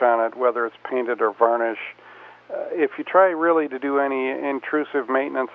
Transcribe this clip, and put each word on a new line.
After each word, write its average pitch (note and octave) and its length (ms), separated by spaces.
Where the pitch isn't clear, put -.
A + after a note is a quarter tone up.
on A#2 240
it, A2+ 120
whether A#2+ 300
it's A2 100
painted A#2+ 320
or A2 120
varnish. A#2 480
Uh, - 100
if D#3 260
you D3+ 60
try F#3 280
really E3 360
to C3 140
do C#3 180
any C3+ 320
intrusive C#3 800
maintenance C3+ 460